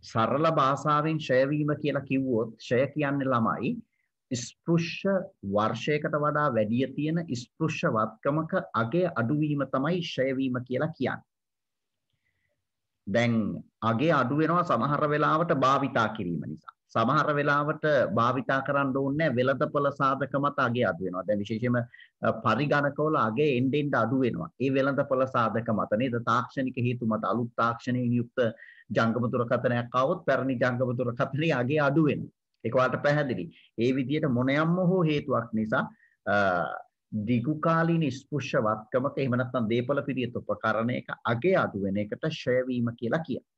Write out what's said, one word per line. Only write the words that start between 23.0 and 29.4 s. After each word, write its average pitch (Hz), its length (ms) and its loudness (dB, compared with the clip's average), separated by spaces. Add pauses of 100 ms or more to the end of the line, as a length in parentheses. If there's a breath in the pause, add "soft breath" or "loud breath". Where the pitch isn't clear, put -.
අගය 120 320 2
එන්න 131 220 2
එන්න 147 240 0
අඩු 117 240 2
වෙනවා. 90 360 -2
ඒ 131 160 0
වෙළඳපොළ 135 560 0
සාධක 113 420 0
මත 98 260 0
නේද? 120 260 0
තාක්ෂණික 123 560 -2
හේතු 123 280 -2
මත 110 200 0
අලුත් 117 280 -2
තාක්ෂණයෙන් 120 600 0
යුක්ත 120 260 -2 (480 loud breath)
ජංගම 113 400 2
දුරකථනයක් 120 640 0